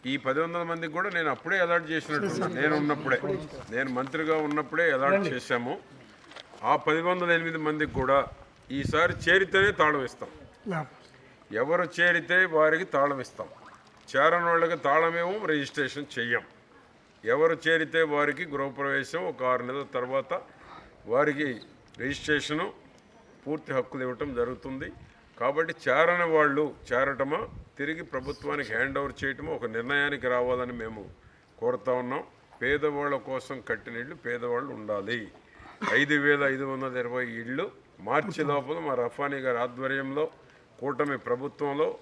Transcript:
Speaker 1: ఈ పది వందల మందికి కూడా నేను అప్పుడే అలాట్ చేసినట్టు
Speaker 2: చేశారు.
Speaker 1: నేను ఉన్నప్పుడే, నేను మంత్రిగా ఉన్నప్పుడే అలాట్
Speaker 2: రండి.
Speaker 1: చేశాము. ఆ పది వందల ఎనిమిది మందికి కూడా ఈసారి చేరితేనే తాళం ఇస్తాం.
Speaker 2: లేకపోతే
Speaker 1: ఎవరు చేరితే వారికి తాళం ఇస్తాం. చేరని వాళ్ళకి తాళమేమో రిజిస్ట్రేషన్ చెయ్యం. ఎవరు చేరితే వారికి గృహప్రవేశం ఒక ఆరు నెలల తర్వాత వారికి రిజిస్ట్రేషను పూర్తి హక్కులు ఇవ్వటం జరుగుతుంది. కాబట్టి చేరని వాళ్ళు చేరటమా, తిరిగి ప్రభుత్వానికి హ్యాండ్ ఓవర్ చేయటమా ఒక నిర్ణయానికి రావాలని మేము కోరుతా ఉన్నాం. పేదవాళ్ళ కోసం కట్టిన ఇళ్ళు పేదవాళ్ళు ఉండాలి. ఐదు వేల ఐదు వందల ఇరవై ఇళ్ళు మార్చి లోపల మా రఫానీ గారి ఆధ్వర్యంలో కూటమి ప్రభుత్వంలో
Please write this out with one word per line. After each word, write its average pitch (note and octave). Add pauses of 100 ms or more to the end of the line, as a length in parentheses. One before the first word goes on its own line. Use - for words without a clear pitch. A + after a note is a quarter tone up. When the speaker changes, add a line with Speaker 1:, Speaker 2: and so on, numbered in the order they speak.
(120)
Speaker 1:
ఈ - (120)
పది C3+
వందల E3+
మందికి E3
కూడా F#3
నేను D#3
అప్పుడే F#3
అలాట్ E3+
చేసినట్టు D3+
Speaker 2:
చేశారు. F3+
Speaker 1:
నేను D3+
ఉన్నప్పుడే, D3 (560)
నేను C3+ (100)
మంత్రిగా D#3 (100)
ఉన్నప్పుడే D3+ (120)
అలాట్ C#3
Speaker 2:
రండి. F3+
Speaker 1:
చేశాము. B2 (1000)
ఆ D3+ (120)
పది D#3+
వందల F3
ఎనిమిది E3
మందికి D3+
కూడా C3+ (600)
ఈసారి D#3 (100)
చేరితేనే F#3+ (100)
తాళం D3
ఇస్తాం. - (420)
Speaker 2:
లేకపోతే D3+ (640)
Speaker 1:
ఎవరు E3+ (140)
చేరితే E3+ (180)
వారికి D#3+ (100)
తాళం C#3
ఇస్తాం. - (640)
చేరని E3
వాళ్ళకి E3
తాళమేమో E3+ (140)
రిజిస్ట్రేషన్ C#3+ (100)
చెయ్యం. A#2+ (880)
ఎవరు D#3+ (100)
చేరితే D#3+ (140)
వారికి D3 (100)
గృహప్రవేశం C#3 (100)
ఒక B2
ఆరు B2
నెలల C3+ (120)
తర్వాత C3 (800)
వారికి D3 (540)
రిజిస్ట్రేషను D3 (800)
పూర్తి D3+
హక్కులు B2+
ఇవ్వటం B2+ (100)
జరుగుతుంది. C3 (520)
కాబట్టి D3+ (120)
చేరని E3+
వాళ్ళు D3+ (260)
చేరటమా, C#3 (380)
తిరిగి D#3+
ప్రభుత్వానికి C#3+
హ్యాండ్ C3+
ఓవర్ C#3
చేయటమా C#3
ఒక A#2+
నిర్ణయానికి C3+
రావాలని B2
మేము A2 (580)
కోరుతా B2 (100)
ఉన్నాం. C3 (400)
పేదవాళ్ళ C#3+ (120)
కోసం C3 (120)
కట్టిన A#2
ఇళ్ళు D3+ (100)
పేదవాళ్ళు A#2+
ఉండాలి. G#2+ (840)
ఐదు D3 (120)
వేల C#3+ (120)
ఐదు C3+
వందల C3 (120)
ఇరవై B2 (180)
ఇళ్ళు C3+ (440)
మార్చి D#3
లోపల C#3+
మా C3+ (100)
రఫానీ C#3
గారి A#2+
ఆధ్వర్యంలో C3+ (540)
కూటమి C#3
ప్రభుత్వంలో C#3 (140)